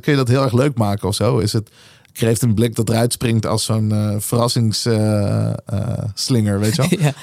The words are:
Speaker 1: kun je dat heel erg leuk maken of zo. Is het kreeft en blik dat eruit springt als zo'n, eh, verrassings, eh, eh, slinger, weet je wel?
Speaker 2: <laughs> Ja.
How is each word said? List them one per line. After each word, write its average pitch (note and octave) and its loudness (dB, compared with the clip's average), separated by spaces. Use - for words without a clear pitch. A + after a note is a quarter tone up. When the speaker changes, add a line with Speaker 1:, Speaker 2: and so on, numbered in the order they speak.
Speaker 1:
kun D3+ 0
je C#3+ 4
dat C3 0
heel C3+ 4
erg C3 0
leuk C3 2
maken G2+ 0
of F#2+ -2
zo. A#2+ 0
Is G#2 0
het G#2+ -4
kreeft A2+ 0
en A#2 2
blik A2 0
dat A2 -2
eruit A#2 2
springt A2+ -2
als A2 -2
zo'n, A2 0
eh, G#2 0
verrassings, A#2 0
eh, G#2+ 0
eh, - -4
slinger, G#2+ 0
weet G#2+ 0
je C3+ 0
wel? F#3 0
Speaker 2:
<laughs> D3+ 2
Ja. C#3 2